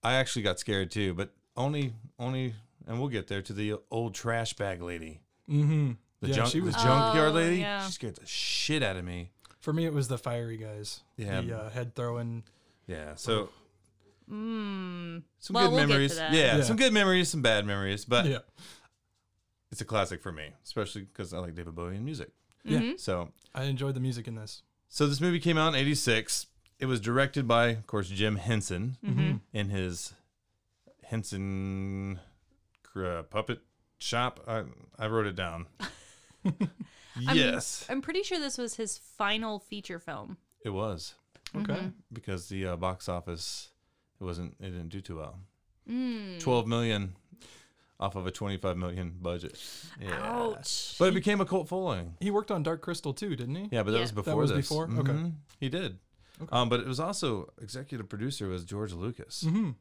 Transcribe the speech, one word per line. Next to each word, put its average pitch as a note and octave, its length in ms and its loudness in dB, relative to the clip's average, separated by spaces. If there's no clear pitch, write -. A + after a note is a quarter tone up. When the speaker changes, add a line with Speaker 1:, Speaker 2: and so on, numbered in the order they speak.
Speaker 1:
I A#2+ 120 4
actually B2+ 260 2
got G2 180 2
scared G2 320 0
too, G2 220 0
but F#2+ 200 -4
only, C#3 380 0
only, B2+ 340 -2
and A#2 140 -4
we'll C#3+ 80 0
get A2 200 -2
there, G2 140 -4
to - 120 -10
the G#2+ 220 -2
old A#2 240 -2
trash A#2 420 -2
bag F#2+ 260 -4
lady. D#2+ 400 -8
Speaker 2:
Mm-hmm. D3 420 4
Speaker 1:
The - 80 -2
Speaker 2:
Yeah, - 80 0
Speaker 1:
junk-, A2+ 160 2
Speaker 2:
she D#3+ 80 2
was F#3 160 0
Speaker 1:
the A#3 80 2
junkyard A3 480 6
Speaker 3:
Oh, D#3 40 2
Speaker 1:
lady. E3+ 260 4
Speaker 3:
yeah. G3+ 240 -2
Speaker 1:
She F#3+ 80 -4
scared - 240 -6
the - 80 -20
shit - 580 0
out F#2+ 140 0
of F2+ 80 -6
me. F2+ 260 -6
Speaker 2:
For D#3 140 -2
me, E3 120 2
it E3 80 0
was C#3 140 2
the B2+ 100 -2
fiery A#2 380 -4
guys. G#2+ 460 -10
Speaker 1:
Yeah. G#2 240 -2
Speaker 2:
The, A#2 180 -4
uh, A2 120 -8
head A#2+ 240 -6
throwing. A#2 480 -4
Speaker 1:
Yeah. D2+ 300 -10
So G#2+ 340 0
Speaker 3:
Mm. F#3+ 920 -6
Speaker 1:
some - 160 -8
Speaker 3:
Well, A#3+ 140 8
Speaker 1:
good - 60 6
Speaker 3:
we'll - 40 8
get - 20 8
to D3 80 6
Speaker 1:
memories. C#3 280 6
Speaker 3:
that. D#3+ 160 0
Speaker 1:
Yeah, C#3 240 8
Speaker 2:
Yeah. C#3+ 60 6
Speaker 1:
some A#2 140 4
good B3+ 160 8
memories, F#3 360 6
some D#3 120 0
bad A2 240 6
memories, G2 400 0
but A#2+ 220 6
Speaker 2:
Yeah. C3 120 2
Speaker 1:
it's - 100 -10
a G#2 40 -4
classic F#2+ 360 2
for F#2+ 100 -8
me, D#2 200 -10
especially G2+ 440 -6
'cause F2 260 -10
I E2+ 60 -4
like F2 160 -6
David E2 200 -10
Bowie F2 200 -6
and A2 100 -6
music. C#3 260 -8
Speaker 2:
Yeah. - 160 2
Speaker 3:
Mm-hmm. B3+ 180 -2
Speaker 1:
So F2 340 -4
Speaker 2:
I C3 100 -4
enjoyed C3+ 320 -2
the B2+ 40 -4
music A#2+ 280 -2
in A#2 80 -8
this. A2 280 -12
Speaker 1:
so - 180 4
this C#3+ 120 2
movie E3+ 200 4
came E3 180 4
out D#3 120 6
in D3+ 60 2
eighty-six. C3 720 2
It C#3 60 -2
was B2+ 160 2
directed C3 460 2
by, A#2 220 8
of A2+ 180 -2
course, G2+ 220 0
Jim G2+ 280 2
Henson G#2+ 680 0
Speaker 3:
Mm-hmm. C3+ 160 0
Speaker 2:
Mm-hmm. D3 180 2
Speaker 1:
in G#2 160 0
his F#2 440 -2
Henson G2 1160 -4
cr-, F#2+ 220 -6
uh, E2+ 180 -4
puppet A2 380 -4
shop. B2 500 -2
I, A2 160 -2
I A2 80 -2
wrote A2 180 2
it G2 100 -2
down. E2+ 320 -6
Speaker 3:
<laughs> - 640 -12
I'm, F#3+ 240 0
Speaker 1:
Yes. - 540 2
Speaker 3:
I'm C4+ 120 -2
pretty E4+ 220 -2
sure F#4 160 -2
this C#4 180 -4
was A#3+ 180 -6
his A3 220 -4
final G#3+ 600 -2
feature G3 400 -12
film. C#3+ 380 -10
Speaker 1:
It A2+ 60 -4
was. G2 460 -4
Speaker 2:
Okay. G3+ 180 -2
Speaker 3:
Mm-hmm. F#3 140 -2
Speaker 1:
Because F#2 360 -6
the, F#2+ 180 -4
uh, F2 80 -2
box F2+ 340 -4
office, F2 600 -6
it G2 40 -10
wasn't, F2 360 -6
it F#2 120 -12
didn't F2 180 -8
do F#2+ 120 -10
too F2 160 -10
well. D#2 220 -12
Speaker 3:
Mm. A3+ 520 -4
Speaker 1:
Twelve B2 260 2
million A2 480 0
off G2 180 -2
of F#2 100 -4
a F#2+ 40 -4
twenty-five F#2+ 460 -4
million F2+ 440 -4
budget. F2 360 -6
Yeah. F#2 200 -6
Speaker 3:
Ouch. - 760 -4
Speaker 1:
But F#3 100 8
it F3+ 60 4
became G3+ 240 2
a F#3+ 60 4
cult F3+ 240 0
following. A2 500 -2
Speaker 2:
He F#3+ 100 0
worked G3+ 220 0
on F3+ 100 0
Dark D#3+ 200 -2
Crystal D#3+ 320 -4
too, F#3+ 240 -4
didn't A#2+ 180 -4
he? G3+ 160 -8
Speaker 1:
Yeah, A2+ 120 2
but G#2 80 2
that A2+ 60 4
Speaker 3:
Yeah. A#2 40 4
Speaker 1:
was A#2 100 0
Speaker 3:
That G#2+ 40 -6
Speaker 1:
before G#2 200 0
Speaker 2:
was - 160 4
Speaker 1:
this. C3+ 160 2
Speaker 2:
before? D3+ 160 0
Okay. B2+ 300 2
Speaker 1:
Mm-hmm. D#3+ 160 0
He C3+ 80 -2
did. B2+ 280 -4
Speaker 2:
Okay. - 100 -10
Speaker 1:
Um, A#2+ 180 4
but A#2+ 120 2
it F#2 60 -4
was C3 120 -4
also, D#3 520 -2
executive A#2 480 -10
producer G#2+ 400 -4
was F2+ 160 -4
George G2+ 260 -6
Lucas. F#2 560 -6
Speaker 2:
Mm-hmm. F3+ 340 2